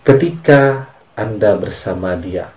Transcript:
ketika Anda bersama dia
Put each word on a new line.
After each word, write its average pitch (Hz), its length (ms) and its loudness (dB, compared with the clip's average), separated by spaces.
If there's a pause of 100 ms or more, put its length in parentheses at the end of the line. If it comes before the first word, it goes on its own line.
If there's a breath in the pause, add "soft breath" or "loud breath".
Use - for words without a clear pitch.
ketika 139 880 2 (240)
Anda 107 480 0
bersama 92 560 -6
dia 87 400 -8